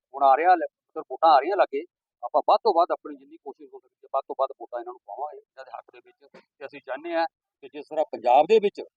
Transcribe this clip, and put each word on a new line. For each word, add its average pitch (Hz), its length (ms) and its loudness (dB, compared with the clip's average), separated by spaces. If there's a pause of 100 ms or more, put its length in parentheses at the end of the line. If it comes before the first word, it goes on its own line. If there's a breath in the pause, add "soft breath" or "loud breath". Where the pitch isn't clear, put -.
(140)
ਹੁਣ 139 100 -2
ਆ 135 140 6
ਰਿਹਾ 175 180 4
ਲ-, 156 180 -6
ਮਤਲਬ - 380 -16
ਵੋਟਾਂ 160 180 2
ਆ 143 100 6
ਰਹੀਆਂ 185 180 -2
ਲਾਗੇ, 147 260 0 (400)
ਆਪਾਂ 135 260 0
ਵੱਧ 196 140 4
ਤੋਂ 214 100 2
ਵੱਧ 165 180 2
ਆਪਣੀ 147 240 -8
ਜਿੰਨੀ 294 220 -20
ਕੋਸ਼ਿਸ਼ - 360 -20
ਹੋ 403 60 -20
ਸਕਦੀ - 240 -20
ਹੈ, - 100 -20
ਵੱਧ 135 140 -2
ਤੋਂ - 120 -10
ਵੱਧ 135 100 -2 (120)
ਵੋਟਾਂ 120 180 -12
ਇਹਨਾਂ 120 140 -14
ਨੂੰ - 120 -20
ਪਾਵਾਂਗੇ 127 320 -12
ਇਹਨਾਂ - 280 -20
ਦੇ 123 120 -20
ਹੱਕ 123 160 -16
ਦੇ 123 120 -20
ਵਿੱਚ। - 400 -20 (140)
ਤੇ 143 60 -14
ਅਸੀਂ 139 200 -16
ਚਾਹੁੰਦੇ 156 280 -10
ਹਾਂ 165 140 -2 (340)
ਕਿ 135 120 -20
ਜਿਸ 143 120 -14
ਤਰ੍ਹਾਂ 156 260 -4
ਪੰਜਾਬ 123 340 4
ਦੇ 214 140 4
ਵਿੱਚ 190 220 -4 (140)